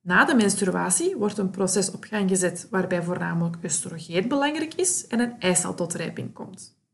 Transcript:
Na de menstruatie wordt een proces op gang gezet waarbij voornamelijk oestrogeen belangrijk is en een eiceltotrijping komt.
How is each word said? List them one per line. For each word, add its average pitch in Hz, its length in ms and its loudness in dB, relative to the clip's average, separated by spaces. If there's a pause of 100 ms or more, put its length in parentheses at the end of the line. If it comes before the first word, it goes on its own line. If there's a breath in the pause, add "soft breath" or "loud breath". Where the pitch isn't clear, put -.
Na 190 240 6
de 320 100 2
menstruatie 196 800 2
wordt 208 220 -2
een 190 120 0
proces 190 420 0
op - 120 -12
gang 202 260 0
gezet 180 400 0
waarbij 180 340 0
voornamelijk 170 600 -2
oestrogeen 170 640 -2
belangrijk 294 460 0
is - 340 -2
en 233 120 0
een 240 200 0
eiceltotrijping - 960 -2
komt. - 440 -16 (160)